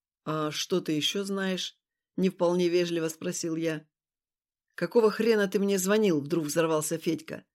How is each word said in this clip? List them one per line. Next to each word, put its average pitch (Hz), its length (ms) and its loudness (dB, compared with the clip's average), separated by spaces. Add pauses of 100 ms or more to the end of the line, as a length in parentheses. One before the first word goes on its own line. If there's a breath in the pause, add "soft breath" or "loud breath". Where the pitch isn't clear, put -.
(220)
«А 156 260 -4
что 175 300 -2
ты 165 140 -4
еще 151 320 -2
знаешь?» 190 520 -4 (380)
не 185 140 2
вполне 175 400 2
вежливо 170 400 0
спросил 170 480 -6
я. 160 280 -4 (920)
«Какого 214 360 2
хрена 214 380 2
ты 202 100 0
мне 196 180 2
звонил?» 190 440 2
вдруг 151 240 -2
взорвался 156 520 0
Федька. - 460 -6 (120)